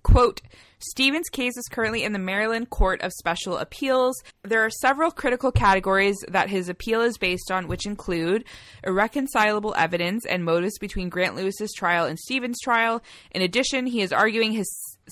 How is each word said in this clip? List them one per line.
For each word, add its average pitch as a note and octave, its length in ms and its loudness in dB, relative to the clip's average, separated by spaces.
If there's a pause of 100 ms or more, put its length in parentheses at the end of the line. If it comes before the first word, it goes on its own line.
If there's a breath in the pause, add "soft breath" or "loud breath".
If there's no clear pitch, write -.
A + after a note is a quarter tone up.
quote, - 380 6 (400 soft breath)
Stephen's C#4 500 0
case B3 260 -4
is B3 140 -12
currently A3+ 320 -2
in G#3 100 -4
the G3+ 60 -4
Maryland G#3+ 520 -2
Court F#3 320 2
of F3 100 -6
Special E3+ 440 -4
Appeals. B3+ 600 0 (260 loud breath)
There A3+ 220 0
are A3 60 0
several C#4 420 0
critical B3 400 0
categories G3 640 4 (120)
that F#3 220 0
his F#3 180 -2
appeal A3 320 -2
is A#3 180 0
based F3+ 340 -4
on, F#3 160 -2
which F3 180 -6
include F#3+ 580 -2 (400 loud breath)
irreconcilable G#3+ 920 0
evidence F3 500 0
and F3+ 180 -2
motives F3 340 0
between F#3+ 300 -6
Grant F3+ 280 -2
Lewis's F#3+ 360 -4
trial E3+ 320 2
and D#3 140 -2
Stephen's B3 420 -4
trial. A3+ 400 2 (300 loud breath)
In F#3 120 -2
addition, B3 440 0
he A#3 160 0
is F#3 100 -2
arguing A3 400 2
his - 460 -6 (140)